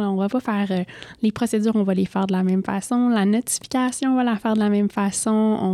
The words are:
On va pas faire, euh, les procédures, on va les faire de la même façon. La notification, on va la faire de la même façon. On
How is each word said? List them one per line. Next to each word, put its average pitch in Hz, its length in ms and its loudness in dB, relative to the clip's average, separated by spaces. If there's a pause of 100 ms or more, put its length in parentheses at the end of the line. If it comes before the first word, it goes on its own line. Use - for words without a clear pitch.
On 196 60 0
va 196 140 0
pas 254 100 -2
faire, 202 320 -2
euh, 180 120 0 (380)
les 220 120 2
procédures, 220 420 0
on 208 80 2
va 190 120 0
les 190 100 2
faire 190 220 -4
de 196 40 -2
la 185 120 0
même 185 200 2
façon. 240 460 0
La 214 160 2
notification, 254 880 -2
on - 20 2
va 254 80 2
la 233 140 0
faire 220 160 -2
de 220 60 2
la 208 100 2
même 208 200 2
façon. 214 720 0
On 190 120 0